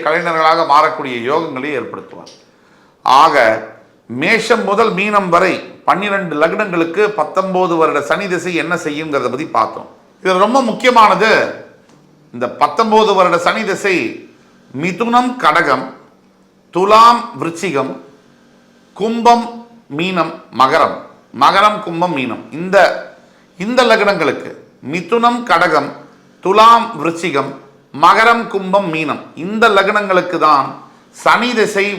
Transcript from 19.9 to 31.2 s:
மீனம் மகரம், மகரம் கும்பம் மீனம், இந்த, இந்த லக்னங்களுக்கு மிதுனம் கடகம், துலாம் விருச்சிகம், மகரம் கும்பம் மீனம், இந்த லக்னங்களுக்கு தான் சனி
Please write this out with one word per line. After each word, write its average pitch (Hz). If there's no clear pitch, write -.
மீனம் 180
மகரம், 135
மகரம் 196
கும்பம் 170
மீனம், 120
இந்த, 185
இந்த 247
லக்னங்களுக்கு 202
மிதுனம் 233
கடகம், 165
துலாம் 220
விருச்சிகம், 160
மகரம் 220
கும்பம் 190
மீனம், 147
இந்த 214
லக்னங்களுக்கு 196
தான் 143
சனி 214